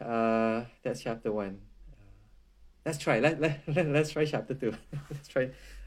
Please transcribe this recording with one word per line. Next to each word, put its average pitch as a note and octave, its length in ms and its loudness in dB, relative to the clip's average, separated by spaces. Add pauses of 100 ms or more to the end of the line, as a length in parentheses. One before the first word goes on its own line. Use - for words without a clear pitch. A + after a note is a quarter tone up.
uh, A2+ 640 2 (180)
that's A#2+ 180 -4
chapter A2+ 300 -4
one. G2 280 -4 (340)
Uh, - 20 -20 (880)
let's D#3+ 120 -2
try. B2+ 220 4
Let, D3+ 200 4
let, D3+ 240 0
<laughs> - 40 -8
let, D#3+ 200 2
let's D3+ 240 2
try D3+ 140 2
chapter C3 280 -2
two. A#2 200 -2 (180)
<laughs> - 180 -10
Let's C#3+ 180 -12
try. C3 240 0 (360)